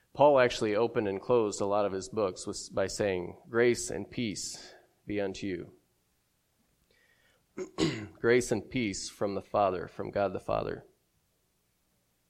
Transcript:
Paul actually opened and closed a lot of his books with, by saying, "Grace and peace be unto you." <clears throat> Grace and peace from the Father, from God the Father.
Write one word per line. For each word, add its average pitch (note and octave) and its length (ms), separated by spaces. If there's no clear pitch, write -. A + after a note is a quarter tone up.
Paul C#3 240
actually A#2 360
opened A#2 320
and G2 140
closed A2 400
a G#2 60
lot G2+ 180
of F#2+ 60
his F#2+ 180
books G#2 380
with, - 260
by G2 140
saying, F2+ 500
"Grace A#2+ 440
and - 180
peace - 640
be G2+ 160
unto G2 240
you." F2+ 260
<clears throat> A#2 420
Grace A#2+ 320
and G#2+ 160
peace A2 400
from G2 280
the G2 80
Father, F#2+ 440
from - 220
God G2 240
the - 60
Father. - 440